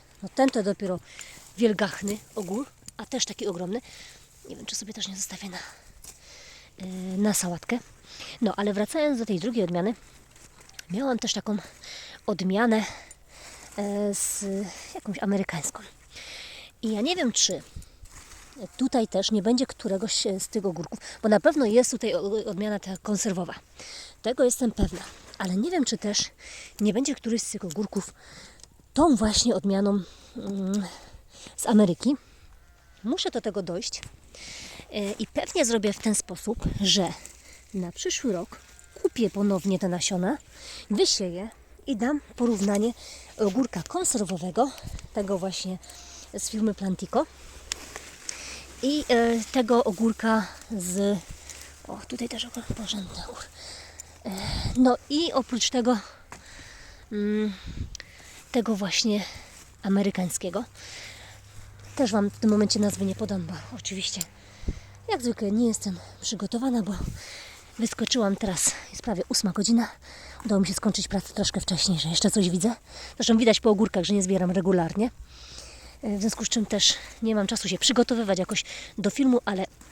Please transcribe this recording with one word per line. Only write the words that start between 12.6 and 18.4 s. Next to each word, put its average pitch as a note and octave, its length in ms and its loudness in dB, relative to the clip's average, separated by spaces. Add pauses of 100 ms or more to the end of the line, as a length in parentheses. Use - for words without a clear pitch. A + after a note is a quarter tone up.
e, G3+ 360 0
z - 300 -4 (500)
jakąś G#3+ 280 -6
amerykańską. G3 600 -2 (1000)
I A3 100 0
ja G#3 80 0
nie E4 160 2
wiem, C4 160 2
czy E3 300 0 (1120)